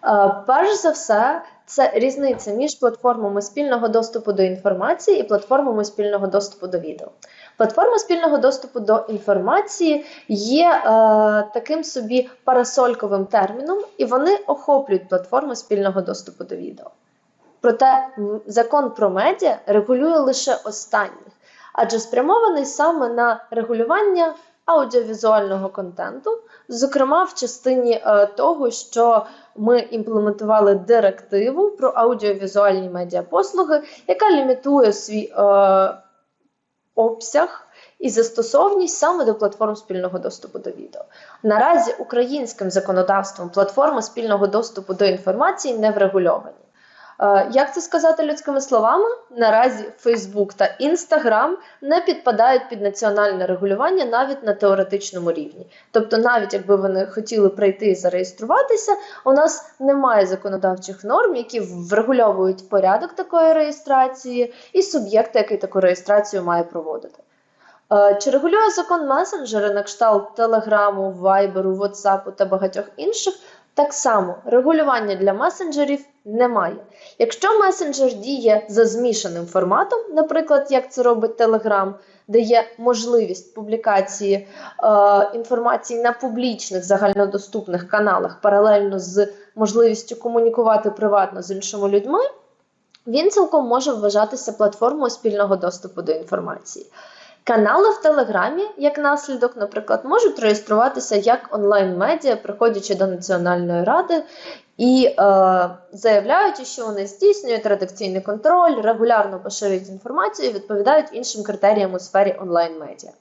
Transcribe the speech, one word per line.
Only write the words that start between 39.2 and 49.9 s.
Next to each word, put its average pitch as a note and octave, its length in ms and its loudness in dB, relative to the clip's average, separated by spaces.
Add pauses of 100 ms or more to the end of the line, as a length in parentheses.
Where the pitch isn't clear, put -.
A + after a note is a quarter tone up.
до G#3+ 100 2
платформ G#3+ 420 -2
спільного F#3 420 -8
доступу - 400 -12
до - 120 -10
відео. - 340 -18 (380)
Наразі D4 560 2
українським A#3+ 720 -4
законодавством F#3+ 800 -2
платформи A#3+ 520 0
спільного G#3 440 -2
доступу G3 480 -4
до G3+ 100 0
інформації A3+ 720 0
не G#3+ 120 2
врегульовані. F#3+ 640 0 (640)
Е, G3+ 320 2
як C#4 220 0
це F4+ 60 -4
сказати D#4+ 420 0
людськими D4 380 -4
словами? C4 440 2 (320)
Наразі A3+ 480 2 (200)